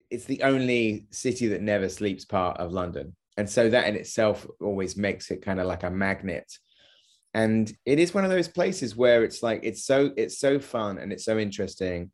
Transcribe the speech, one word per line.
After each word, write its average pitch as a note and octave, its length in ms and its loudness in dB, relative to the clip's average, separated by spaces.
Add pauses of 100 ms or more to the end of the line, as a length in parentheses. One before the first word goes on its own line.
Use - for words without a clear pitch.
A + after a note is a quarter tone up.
it's A#2 160 -8
the C3+ 180 -4
only B2 680 2
city B2 360 -2
that F#2+ 140 0
never G#2 260 0
sleeps F#2+ 380 -4
part F#2 320 -2
of F2 160 -6
London. F2 420 -6 (220)
And G2+ 120 -2
so A#2 200 4
that A2 180 4
in G#2+ 80 0
itself - 500 0 (140)
always F#2+ 380 -4
makes F#2+ 340 -4
it F#2 100 -6
kind F#2+ 200 -2
of F2+ 60 0
like F2 160 -4
a F2+ 60 -4
magnet. F#2+ 640 -2 (800)
And A2 380 2 (140)
it C#3+ 140 4
is E3+ 140 2
one G3 120 2
of F#3 60 0
those F3 180 2
places F3 480 -2
where A#2+ 260 6
it's - 180 -2
like, A2+ 220 0
it's G#2 220 -6
so, C#3 320 4
it's - 220 -2
so C#3 200 2
fun G#2 380 -4
and F2+ 160 -8
it's - 100 -10
so A2 160 2
interesting. F#2 760 -4